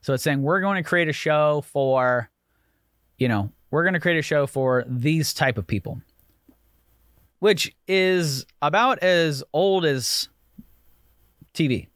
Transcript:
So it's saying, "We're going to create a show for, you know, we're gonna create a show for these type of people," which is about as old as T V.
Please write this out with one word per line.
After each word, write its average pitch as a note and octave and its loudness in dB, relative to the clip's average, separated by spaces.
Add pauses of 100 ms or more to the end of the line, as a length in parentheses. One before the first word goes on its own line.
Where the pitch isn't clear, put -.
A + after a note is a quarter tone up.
So C#3 -2
it's B2 -4
saying, C#3 0
"We're E3+ 0
going F#3+ -2
to - -8
create E3+ 2
a D3+ -2
show D3+ 2
for, B2+ 0 (880)
you B2+ 2
know, G#2 0 (200)
we're D#3+ 0
gonna F3+ 0
create E3+ 0
a D3+ -2
show D3 0
for B2+ 0
these C#3+ 0
type C3 -2
of F#2+ -8
people," - -6 (1400)
which G3 0 (120)
is F#3 0 (160)
about G#3+ 0
as E3 2
old F#3 2
as C3+ -2 (1200)
T D#3 -2
V. A#2 -4